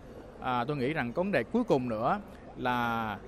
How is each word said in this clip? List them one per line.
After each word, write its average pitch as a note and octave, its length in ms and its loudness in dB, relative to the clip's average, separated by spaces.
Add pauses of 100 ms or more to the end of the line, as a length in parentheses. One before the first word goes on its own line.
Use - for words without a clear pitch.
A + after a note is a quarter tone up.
(420)
À, B2 260 2
tôi D3 100 -2
nghĩ C3+ 160 0
rằng B2 200 0
cái F3 100 0
vấn G#2 80 0
đề A#2+ 120 4
cuối A#3 200 2
cùng B2+ 260 4
nữa B2+ 300 2 (380)
là A#2 600 0 (100)